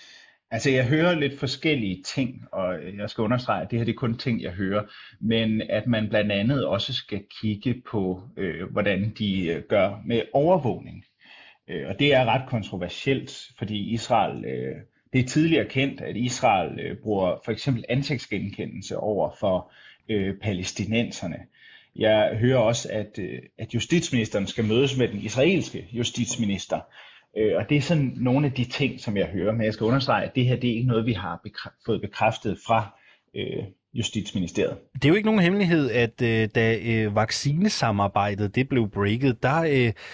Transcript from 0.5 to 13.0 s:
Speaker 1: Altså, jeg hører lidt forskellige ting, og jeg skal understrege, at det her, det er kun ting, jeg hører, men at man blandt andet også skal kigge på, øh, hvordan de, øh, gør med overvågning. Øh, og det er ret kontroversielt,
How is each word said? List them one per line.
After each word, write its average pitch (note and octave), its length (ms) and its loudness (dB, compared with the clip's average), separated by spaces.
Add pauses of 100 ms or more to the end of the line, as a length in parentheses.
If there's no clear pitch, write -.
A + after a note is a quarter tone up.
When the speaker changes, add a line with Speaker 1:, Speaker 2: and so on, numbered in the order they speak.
Speaker 1:
Altså, A2+ 180 0
jeg B2+ 180 4
hører D#3+ 280 4
lidt C#3+ 240 -2
forskellige B2+ 640 -2
ting, A#2+ 380 -4 (100)
og F2+ 280 -2 (180)
jeg G#2 120 -6
skal - 120 -6
understrege, A2 400 0
at - 100 -8
det A#2+ 80 0
her, A#2 60 0
det A#2 60 -2
er A2+ 60 -2
kun A#2+ 200 -2
ting, A2+ 240 -2
jeg E2 100 -8
hører, F#2+ 320 -2 (380)
men A2 480 2
at G#2+ 180 0
man A2+ 220 0
blandt G#2 220 2
andet A2 340 0
også G2 280 -2
skal - 300 -6 (180)
kigge A2 400 -2 (100)
på, F#2 320 -2 (140)
øh, F2+ 340 -4
hvordan G2+ 480 0
de, F#2+ 280 0
øh, D#2+ 220 -2
gør G2+ 360 2
med A#2 160 0 (120)
overvågning. C#3 720 2 (640)
Øh, D#2 200 -6
og G2 100 -6
det C#3+ 140 4
er B2+ 120 6
ret A#2 240 0
kontroversielt, G#2 960 -4 (100)